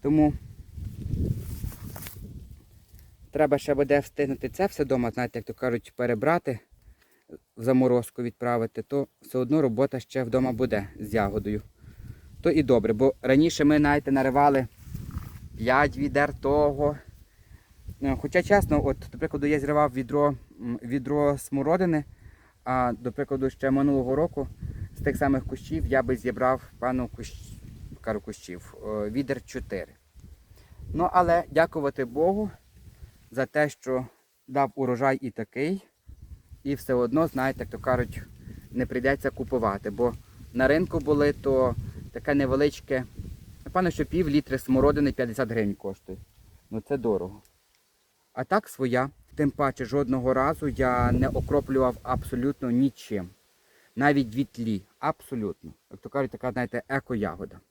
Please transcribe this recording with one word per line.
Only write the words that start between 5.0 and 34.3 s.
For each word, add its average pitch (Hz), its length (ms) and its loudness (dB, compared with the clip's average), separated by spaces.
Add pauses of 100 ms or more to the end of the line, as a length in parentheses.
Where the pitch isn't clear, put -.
знаєте, 120 280 -4
як 110 80 -8
то - 80 -10
кажуть, 120 420 -4
перебрати, 123 640 0 (960)
в 113 60 -10
заморозку 123 600 4
відправити, 120 600 -2
то 139 240 -4 (140)
все - 180 -6
одно 131 240 4
робота 131 380 2
ще - 220 -4
вдома 127 300 2
буде 110 360 0 (120)
з 104 140 -6
ягодою. 104 480 0 (800)
То 170 80 4
і 151 120 4
добре, 117 300 4
бо 127 300 4
раніше 147 420 4
ми, 151 140 6
знаєте, 143 340 2
наривали 135 540 4 (920)
п'ять 127 380 2
відер 139 440 0
того. 147 580 2 (1040)
Е, 135 180 0
хоча, 175 220 2
чесно, 170 440 4
от, 135 100 0 (160)
до 123 60 -14
прикладу, 147 280 -2
я 147 140 2
зривав 147 320 2
відро, 135 440 0 (240)
м, 120 220 -6
відро 139 560 0
смородини, 151 680 2 (600)
а, 123 360 0
до 120 120 -6
прикладу, 135 380 -2
ще 135 200 -2
минулого 135 460 2
року 147 320 -2 (500)
з - 40 -8
тих 139 140 0
самих 135 280 2
кущів 156 420 -6
я 131 160 2
би 127 140 0
зібрав, 123 460 0 (160)
певно, 127 280 -2
кущ-, - 540 -14 (440)
кажу, 107 160 -4
кущів, - 540 -14 (100)
е, 107 260 -4
відер 127 340 -4
чотири. 101 480 -10 (1000)
Ну, 170 180 0
але 170 380 4
дякувати 143 540 0
Богу 175 460 0 (800)
за 127 160 -2
те, 151 220 0
що 131 380 -4 (420)